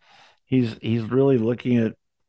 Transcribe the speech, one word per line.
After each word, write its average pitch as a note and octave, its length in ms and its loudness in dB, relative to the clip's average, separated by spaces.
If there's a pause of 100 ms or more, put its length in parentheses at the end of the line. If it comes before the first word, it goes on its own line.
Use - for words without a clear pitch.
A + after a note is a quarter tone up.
(460)
he's, B2 360 0
he's A2+ 220 -2
really C3 340 2
looking A#2+ 400 0
at A2+ 160 0 (360)